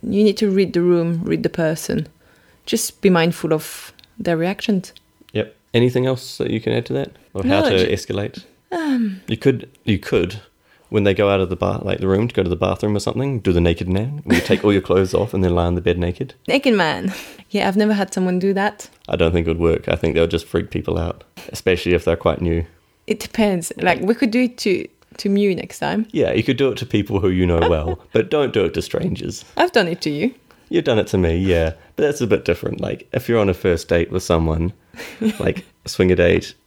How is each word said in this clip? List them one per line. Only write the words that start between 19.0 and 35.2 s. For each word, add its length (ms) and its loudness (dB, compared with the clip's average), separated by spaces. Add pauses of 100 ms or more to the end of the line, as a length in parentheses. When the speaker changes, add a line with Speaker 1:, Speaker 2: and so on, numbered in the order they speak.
Speaker 2:
I 80 -2
don't 160 2
think 160 2
it 40 0
would 80 -2
work. 280 2
I 80 2
think 200 0
that 60 4
would 100 2
just 140 -2
freak 240 -4
people 300 -4
out, 240 -6 (300)
especially 400 0
if 100 2
they're 140 0
quite 240 0
new. 240 -2 (400)
Speaker 1:
It 160 -4
depends. 560 -2
Like, 240 0
we 120 0
could 180 0
do 120 2
it 160 -4
to, 260 -2 (340)
to 100 -2
Mew 260 2
next 240 -12
time. 320 -2
Speaker 2:
Yeah, 220 0
you 100 0
could 140 0
do 140 2
it 80 -6
to 60 -6
people 360 0
who 80 2
you 160 2
know 240 2
well, 380 -2
Speaker 1:
<laughs> 40 -20
Speaker 2:
but 180 0
don't 220 0
do 140 2
it 80 -2
to 80 -4
strangers. 640 -6 (100)
Speaker 1:
I've 160 0
done 160 2
it 140 -6
to 80 -4
you. 240 -2 (360)
Speaker 2:
You've 140 2
done 160 2
it 80 0
to 100 0
me, 200 2
yeah. 340 2 (240)
But 80 0
that's 160 0
a 80 0
bit 160 2
different. 380 -2
Like, 320 -8
if 160 -4
you're 100 4
on 80 4
a 60 2
first 340 0
date 240 0
with 120 -4
someone, 500 0 (320)
Speaker 1:
<laughs> 340 -4